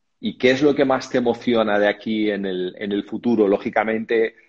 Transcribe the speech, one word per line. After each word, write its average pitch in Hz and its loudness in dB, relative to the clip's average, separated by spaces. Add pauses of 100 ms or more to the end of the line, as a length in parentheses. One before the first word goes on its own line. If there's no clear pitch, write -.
(180)
y - -8
qué 123 2
es 131 0
lo 147 4
que 143 2
más 131 -2
te 131 0
emociona 113 0
de 104 2
aquí 107 -2
en 98 -4
el, 90 -6
en 101 -6
el 101 -2
futuro? 107 0
Lógicamente, 110 0 (140)